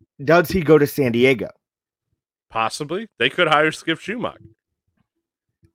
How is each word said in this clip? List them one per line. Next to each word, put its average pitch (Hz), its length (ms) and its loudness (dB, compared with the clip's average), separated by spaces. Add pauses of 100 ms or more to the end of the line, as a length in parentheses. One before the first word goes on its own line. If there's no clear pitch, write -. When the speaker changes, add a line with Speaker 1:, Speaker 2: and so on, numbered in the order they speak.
(240)
Speaker 1:
Does 165 240 4
he 190 140 -2
go 151 160 6
to 143 100 2
San 135 240 -2
Diego? 120 380 2 (1000)
Speaker 2:
Possibly. 151 600 -6 (100)
They 127 100 0
could 170 200 0
hire 151 240 2
Skip 160 260 -6
Schumacher. - 400 -10 (1400)